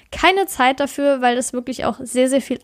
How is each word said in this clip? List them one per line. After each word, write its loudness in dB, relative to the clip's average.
keine 2
Zeit 0
dafür, 0
weil 2
das -4
wirklich -6
auch -4
sehr, 2
sehr 2
viel -6